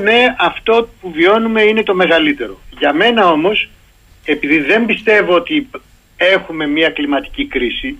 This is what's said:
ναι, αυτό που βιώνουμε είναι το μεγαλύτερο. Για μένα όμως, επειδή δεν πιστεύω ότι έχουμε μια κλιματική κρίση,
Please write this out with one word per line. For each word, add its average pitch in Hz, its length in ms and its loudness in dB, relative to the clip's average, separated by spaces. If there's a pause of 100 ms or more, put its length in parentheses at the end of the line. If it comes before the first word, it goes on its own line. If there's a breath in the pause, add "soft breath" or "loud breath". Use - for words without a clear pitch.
ναι, 240 380 2
αυτό 226 500 0 (120)
που 185 100 -10
βιώνουμε 214 500 2
είναι 220 220 2
το 208 120 -2
μεγαλύτερο. 156 640 0 (200)
Για 143 140 0
μένα 214 340 2
όμως, 170 420 0 (560)
επειδή 151 340 0
δεν 196 260 0
πιστεύω 208 500 2
ότι 156 340 -2 (480)
έχουμε 170 500 0
μια 156 220 0
κλιματική 143 560 -4
κρίση, 135 540 -6